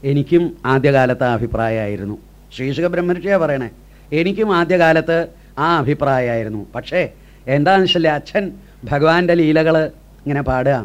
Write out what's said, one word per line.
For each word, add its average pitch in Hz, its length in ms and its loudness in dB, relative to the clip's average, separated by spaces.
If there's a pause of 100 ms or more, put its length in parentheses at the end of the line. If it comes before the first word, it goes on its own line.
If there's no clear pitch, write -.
(100)
എനിക്കും 143 320 2 (300)
ആദ്യകാലത്ത് 131 560 2
ആ - 100 0
അഭിപ്രായമായിരുന്നു. 110 760 -4 (380)
ശ്രീശുക 139 400 -4
ബ്രഹ്മർഷിയാ 180 480 -2
പറയണേ, 139 260 -2 (520)
എനിക്കും 202 280 -2 (120)
ആദ്യകാലത്ത് 165 580 2 (460)
ആ - 20 2 (160)
അഭിപ്രായമായിരുന്നു. 120 800 -2 (120)
പക്ഷേ 135 260 -4 (560)
എന്താണെന്ന് 185 320 4
വെച്ചാൽ 165 180 2 (120)
അച്ഛൻ 185 260 -4 (460)
ഭഗവാന്റെ 165 500 2
ലീലകൾ 160 360 2 (480)
ഇങ്ങനെ 143 240 -2
പാടുക. 131 360 0